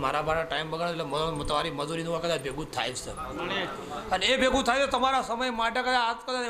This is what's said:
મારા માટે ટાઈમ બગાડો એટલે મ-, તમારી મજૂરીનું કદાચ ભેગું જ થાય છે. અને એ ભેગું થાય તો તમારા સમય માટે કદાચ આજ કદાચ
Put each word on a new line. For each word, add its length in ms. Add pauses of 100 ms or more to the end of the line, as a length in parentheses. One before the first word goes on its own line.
મારા 240
માટે 200
ટાઈમ 240
બગાડો 220
એટલે 120
મ-, 440
તમારી 280
મજૂરીનું 460
કદાચ 220
ભેગું 200
જ 80
થાય 280
છે. 100 (1000)
અને 200
એ 100
ભેગું 260
થાય 160
તો 120
તમારા 320
સમય 320
માટે 260
કદાચ 220
આજ 180
કદાચ 240